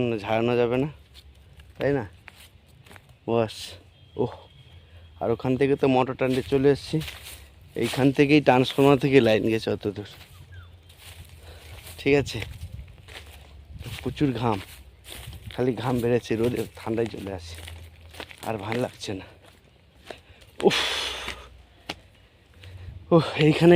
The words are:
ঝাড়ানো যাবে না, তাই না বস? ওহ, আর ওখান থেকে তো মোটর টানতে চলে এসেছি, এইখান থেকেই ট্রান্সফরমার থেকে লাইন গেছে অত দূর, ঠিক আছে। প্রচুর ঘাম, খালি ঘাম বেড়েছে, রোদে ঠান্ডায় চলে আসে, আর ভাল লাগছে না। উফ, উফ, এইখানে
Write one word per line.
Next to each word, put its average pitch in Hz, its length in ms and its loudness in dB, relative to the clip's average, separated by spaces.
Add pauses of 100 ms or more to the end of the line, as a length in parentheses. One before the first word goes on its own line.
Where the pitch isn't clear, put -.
(240)
ঝাড়ানো 113 360 0
যাবে 120 220 2
না, 156 60 -4 (880)
তাই 131 220 0
না 110 60 -4 (1200)
বস? 113 260 0 (680)
ওহ, - 120 -4 (880)
আর 98 120 -2
ওখান 131 260 -2
থেকে 139 220 2
তো 147 120 4
মোটর 127 260 2
টানতে 131 220 0 (100)
চলে 139 220 4
এসেছি, - 240 -4 (840)
এইখান 127 240 0 (100)
থেকেই 147 320 6
ট্রান্সফরমার 135 560 6
থেকে 135 220 4
লাইন 107 260 4
গেছে 110 220 -2
অত 101 100 -6 (120)
দূর, 104 140 -10 (1900)
ঠিক 139 200 4
আছে। - 180 -6 (1600)
প্রচুর 135 280 -2 (100)
ঘাম, 113 180 0 (960)
খালি 127 200 -2 (100)
ঘাম 127 200 -2
বেড়েছে, 120 380 0
রোদে 117 200 0 (180)
ঠান্ডায় 113 360 -4
চলে 98 240 -10
আসে, - 180 -16 (920)
আর 113 60 -4 (100)
ভাল 113 200 -4
লাগছে - 260 -8 (100)
না। - 60 -16 (1400)
উফ, - 100 2 (2500)
উফ, 151 100 4 (200)
এইখানে 165 300 6